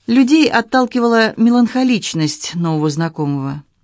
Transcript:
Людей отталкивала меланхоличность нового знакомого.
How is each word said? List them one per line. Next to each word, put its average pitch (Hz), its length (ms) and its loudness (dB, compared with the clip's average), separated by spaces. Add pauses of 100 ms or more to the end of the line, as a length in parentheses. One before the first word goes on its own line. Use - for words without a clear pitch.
Людей 269 420 4
отталкивала 233 880 0
меланхоличность 233 1160 0
нового 160 340 -2
знакомого. 143 720 -6 (200)